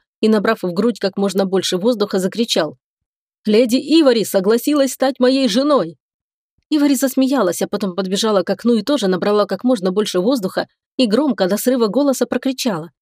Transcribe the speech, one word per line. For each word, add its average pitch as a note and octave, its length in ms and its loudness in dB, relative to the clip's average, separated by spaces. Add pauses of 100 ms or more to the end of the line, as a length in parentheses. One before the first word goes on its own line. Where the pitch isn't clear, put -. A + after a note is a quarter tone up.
(220)
и, A3 80 2
набрав A3 340 0
в F3+ 100 -4
грудь G3+ 260 -2
как G3 180 -4
можно G3 280 0
больше F#3 320 -2
воздуха, G#3 420 -2
закричал: F#3 580 -2 (680)
«Леди A3 320 2
Ивари C4+ 460 4
согласилась A#3+ 720 0
стать C4+ 260 -2
моей C4 280 2
женой!» A3 500 0 (720)
Ивари D4 260 2
засмеялась, B3+ 680 0
а - 60 -2
потом G3 280 -6
подбежала G3 480 0
к - 60 -6
окну A#3 260 0
и G#3+ 80 -2
тоже B3 240 -2
набрала G3+ 380 2
как F#3+ 180 -8
можно F#3+ 280 0
больше F#3 280 -2
воздуха G3+ 480 -2 (300)
и B3+ 100 2
громко G#3+ 400 0
до G3 100 -2
срыва B3 300 0
голоса B3 380 0
прокричала: A#3 680 -4 (100)